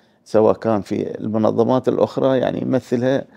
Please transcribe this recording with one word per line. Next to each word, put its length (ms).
سواء 280
كان 280
في 380
المنظمات 680
الأخرى، 500
يعني 240
يمثلها 640